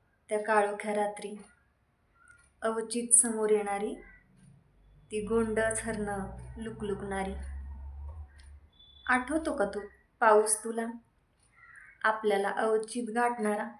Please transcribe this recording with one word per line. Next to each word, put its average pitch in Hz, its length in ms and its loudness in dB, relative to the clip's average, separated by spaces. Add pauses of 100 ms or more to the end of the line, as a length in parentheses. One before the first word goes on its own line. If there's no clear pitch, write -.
(280)
त्या 214 140 0
काळोख्या 208 520 2
रात्री, 208 500 -4 (1160)
अवचित 226 520 0
समोर 220 360 4
येणारी 208 440 0 (1160)
ती 214 160 -4
गोंडस 220 560 0
हरणं 208 440 -4 (300)
लुकलुकणारी? 196 760 -6 (1700)
आठवतो 285 500 0
का 202 80 2
तो 196 140 -4 (420)
पाऊस 214 440 6
तुला, 226 220 -4 (1160)
आपल्याला 202 460 2
अवचित 220 680 0
गाठणारा? 220 500 0 (160)